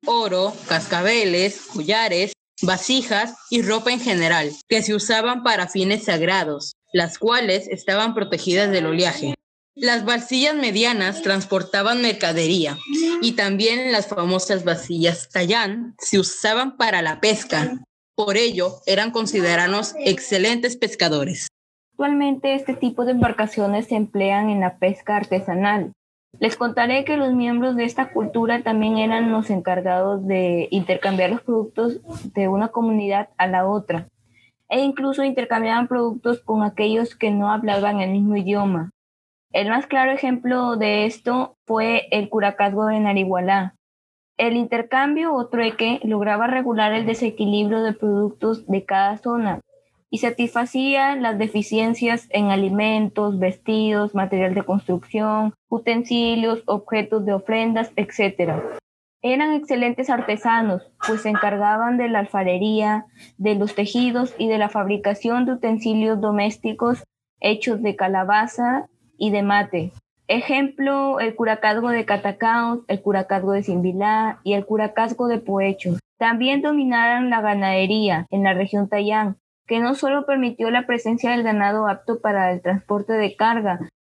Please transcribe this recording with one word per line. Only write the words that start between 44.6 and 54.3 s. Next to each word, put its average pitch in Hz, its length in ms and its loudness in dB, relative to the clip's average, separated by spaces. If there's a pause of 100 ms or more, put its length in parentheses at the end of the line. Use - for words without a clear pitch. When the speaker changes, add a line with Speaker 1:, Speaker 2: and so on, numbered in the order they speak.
Speaker 2:
o 240 140 -2
trueque 226 560 0
lograba 214 420 0
regular 233 460 0
el 220 140 -2
desequilibrio 214 760 0
de 220 100 0
productos 214 760 -2
de 190 160 0
cada 196 340 0
zona, 233 420 -2 (500)
y 226 80 -6
satisfacía 254 960 0
las 233 240 -2
deficiencias 226 920 0
en 208 200 2
alimentos, 208 880 0
vestidos, 208 760 0
material 190 400 0